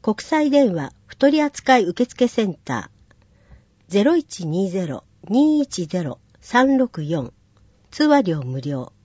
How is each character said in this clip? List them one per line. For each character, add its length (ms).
国 200
際 300
電 240
話 180
不 100
取 260
扱 380
受 240
付 240
セ 180
ン 80
タ 360
ー、 40
ゼ 120
ロ 120
一 300
二 240
ゼ 160
ロ 180
二 320
一 260
ゼ 160
ロ 180
三 380
六 260
四。 280
通 140
話 180
料 200
無 200
料。 300